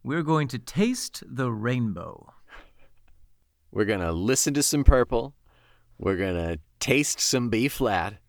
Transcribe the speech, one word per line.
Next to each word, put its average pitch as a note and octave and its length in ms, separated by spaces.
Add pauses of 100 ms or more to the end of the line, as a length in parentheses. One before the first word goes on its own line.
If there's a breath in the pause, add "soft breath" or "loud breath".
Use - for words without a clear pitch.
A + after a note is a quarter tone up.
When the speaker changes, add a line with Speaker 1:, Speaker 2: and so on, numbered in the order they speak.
Speaker 1:
we're D3+ 180
going D3+ 260
to B2 120
taste - 640
the B2+ 240
rainbow. G#2+ 840 (1400 loud breath)
Speaker 2:
We're G#2 140
gonna F2+ 260
listen B2+ 420
to C#3+ 80
some C#3+ 220
purple. B2+ 500 (640 soft breath)
We're F#2+ 180
gonna F2 420 (200)
taste - 400
some B2 300
B A2+ 180
flat. G2+ 520 (100)